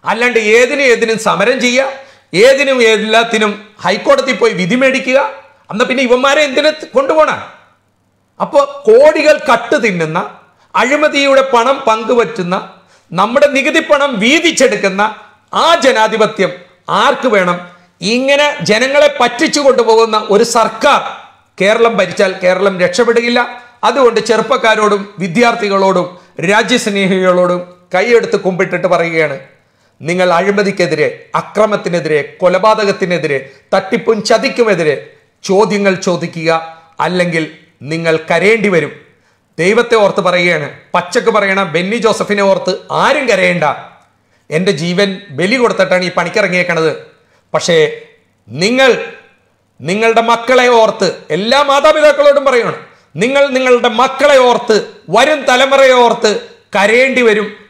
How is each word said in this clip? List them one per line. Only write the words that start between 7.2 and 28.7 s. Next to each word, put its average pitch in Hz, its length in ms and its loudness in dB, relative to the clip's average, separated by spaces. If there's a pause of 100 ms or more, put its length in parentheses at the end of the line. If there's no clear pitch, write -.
അപ്പോ 285 200 0 (280)
കോടികൾ 294 480 6 (140)
കട്ട് 247 340 0
തിന്നുന്ന, 170 360 -2 (540)
അഴിമതിയുടെ 277 680 2 (100)
പണം 247 240 2 (100)
പങ്കുവറ്റുന്ന, 220 680 -2 (560)
നമ്മുടെ 226 440 0
നികുതി 302 340 0
പണം 285 300 2
വീതിച്ചെടുക്കുന്ന 214 840 0 (520)
ആ 220 140 0 (160)
ജനാധിപത്യം 220 680 0 (520)
ആർക്ക് 254 320 0
വേണം? 180 220 0 (580)
ഇങ്ങനെ 277 300 0 (240)
ജനങ്ങളെ 269 480 2
പറ്റിച്ചു 254 480 -2
കൊണ്ടുപോകുന്ന 226 520 2 (160)
ഒരു 214 120 4 (120)
സർക്കാർ 226 440 0 (560)
കേരളം 220 420 2
ഭരിച്ചാൽ 190 320 0 (120)
കേരളം 185 400 0
രക്ഷപ്പെടുകയില്ല. 240 580 0 (460)
അതുകൊണ്ട് 240 400 2
ചെറുപ്പക്കാരോടും 220 720 0 (180)
വിദ്യാർത്ഥികളോടും 196 880 0 (420)
രാജ്യസ്നേഹികളോടും 190 1120 0 (320)
കൈയെടുത്ത് 208 520 2
കുമ്പിട്ടിട്ട് 180 480 -2